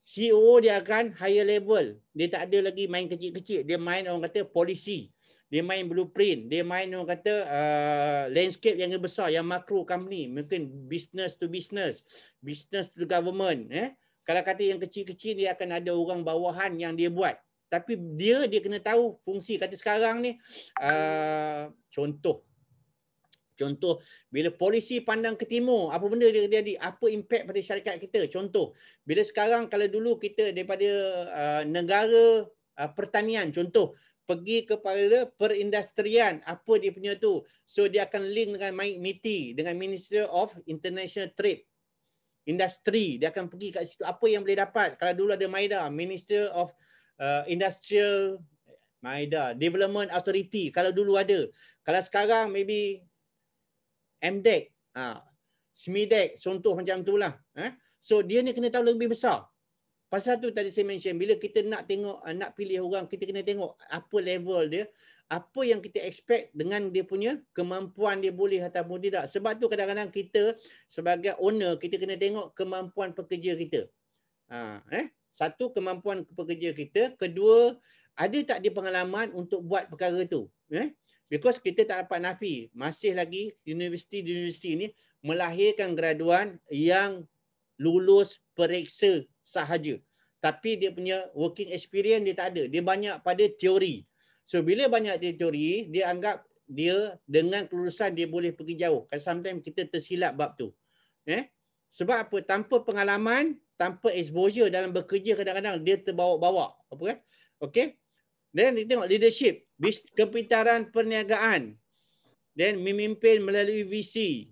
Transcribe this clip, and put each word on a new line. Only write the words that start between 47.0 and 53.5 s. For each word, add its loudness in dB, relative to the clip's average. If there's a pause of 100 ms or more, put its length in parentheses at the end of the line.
uh, 0
Industrial, 0 (640)
maida, -2
Development 0
Authority, -2
kalau 2
dulu 2
ada. 2 (400)
Kalau 2
sekarang, 2
maybe -2 (1160)